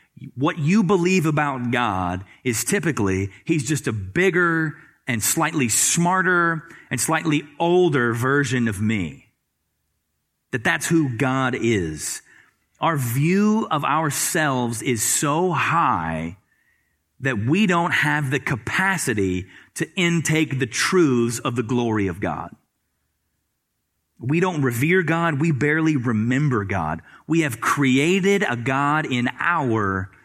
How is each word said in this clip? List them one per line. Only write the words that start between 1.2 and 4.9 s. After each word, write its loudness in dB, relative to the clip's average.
about -2
God -2
is -2
typically 0
he's 0
just -2
a -2
bigger 0